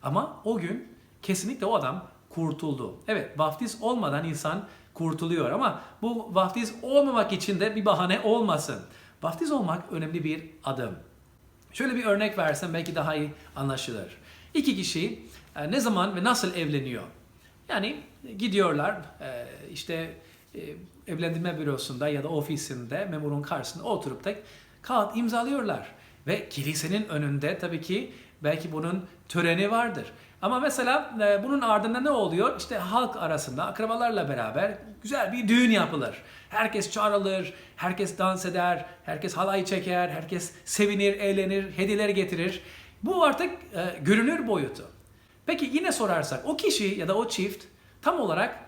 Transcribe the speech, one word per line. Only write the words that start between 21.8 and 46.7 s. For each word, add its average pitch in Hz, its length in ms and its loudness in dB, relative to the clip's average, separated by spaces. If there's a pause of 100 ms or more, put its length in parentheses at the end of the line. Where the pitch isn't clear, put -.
ya 143 140 0
da 151 60 -4
ofisinde 143 760 -4
memurun 151 380 -4
karşısında 147 420 -6
oturup 156 400 -4
da 208 100 -2 (480)
kağıt 220 340 2
imzalıyorlar. 233 720 0 (380)
Ve 202 220 -2
kilisenin 156 600 -2
önünde 147 500 0
tabii 170 220 -4
ki 196 320 -4 (300)
belki 156 300 0
bunun 170 340 -2 (220)
töreni 170 420 2
vardır. 226 340 0 (380)
Ama 247 180 2
mesela, 269 600 0
e, 202 240 6
bunun 277 160 2
ardında 226 400 2
ne 285 100 2
oluyor? 202 480 2
İşte 226 200 -6
halk 214 380 0
arasında 156 500 -2
akrabalarla 220 640 0
beraber 139 500 -2 (240)
güzel 214 300 0
bir 240 160 0
düğün 233 220 8
yapılır. 160 520 2 (260)
Herkes 214 420 0
çağrılır, 202 640 2 (220)
herkes 185 420 -2
dans 190 280 2
eder, 175 400 0 (180)
herkes 156 320 -4
halay 196 280 2
çeker, 180 440 0
herkes 160 460 -6 (100)
sevinir, 202 480 4
eğlenir, 196 600 0
hediyeler 202 360 2
getirir. 185 540 0 (400)
Bu 339 220 4
artık, 302 260 4
e, - 520 -6
görünür 233 440 4
boyutu. 175 380 -2 (640)
Peki 294 260 0
yine 330 200 2
sorarsak 165 540 0
o 294 100 0
kişi 254 280 2